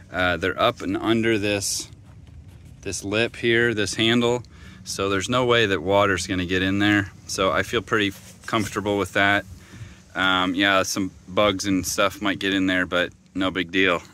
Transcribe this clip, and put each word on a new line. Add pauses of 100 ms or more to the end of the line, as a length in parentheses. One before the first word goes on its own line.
(100)
Uh,
they're
up
and
under
this, (880)
this
lip
here,
this
handle. (420)
So
there's
no
way
that
water's
gonna
get
in
there. (140)
So
I
feel
pretty (320)
comfortable
with
that. (680)
Um,
yeah,
some (180)
bugs
and
stuff
might
get
in
there,
but (240)
no
big
deal. (140)